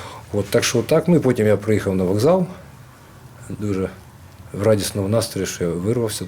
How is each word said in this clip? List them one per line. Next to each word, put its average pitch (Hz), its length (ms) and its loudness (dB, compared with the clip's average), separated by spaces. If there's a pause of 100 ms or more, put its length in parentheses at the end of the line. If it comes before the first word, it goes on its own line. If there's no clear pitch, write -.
(340)
От, 101 120 0
так 117 180 2
що - 160 0
отак, 151 280 2
ну 175 80 6
і 143 40 6
потім 113 280 2
я 104 100 6
приїхав 101 380 0
на 92 80 0
вокзал, 135 420 2 (1040)
дуже 95 400 -4 (640)
в 98 100 -6
радісному 101 440 2
настрої, 101 400 -2
що - 160 -6
я 87 60 0
вирвався, 104 580 -4